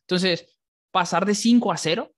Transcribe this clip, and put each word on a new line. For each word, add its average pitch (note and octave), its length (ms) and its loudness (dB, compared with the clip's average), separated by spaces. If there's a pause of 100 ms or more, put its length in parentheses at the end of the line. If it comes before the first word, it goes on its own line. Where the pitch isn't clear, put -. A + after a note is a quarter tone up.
Entonces, F3+ 580 -4 (320)
pasar F3+ 340 -2
de G#3 100 0
cinco A#3 360 2
a E3+ 60 -4
cero G3+ 400 -4